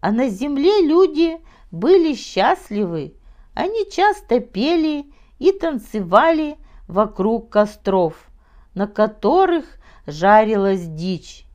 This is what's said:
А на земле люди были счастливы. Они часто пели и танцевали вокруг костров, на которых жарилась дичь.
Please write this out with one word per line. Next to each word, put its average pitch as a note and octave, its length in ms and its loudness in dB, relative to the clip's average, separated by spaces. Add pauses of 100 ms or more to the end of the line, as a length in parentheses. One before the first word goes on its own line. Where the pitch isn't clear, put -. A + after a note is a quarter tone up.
А F#3+ 120 -2
на B3 160 0
земле C#4+ 520 0
люди E4 580 2 (340)
были D#4 420 2
счастливы. G3+ 1000 -4 (380)
Они G#4 380 -6
часто F#4 480 0
пели D4 680 -4 (340)
и D#4+ 100 2
танцевали D4+ 1040 0 (300)
вокруг G#3+ 640 -2
костров, F#3+ 800 -2 (440)
на G3 120 -4
которых C4 800 0 (420)
жарилась G3 800 2
дичь. E3 580 -10 (100)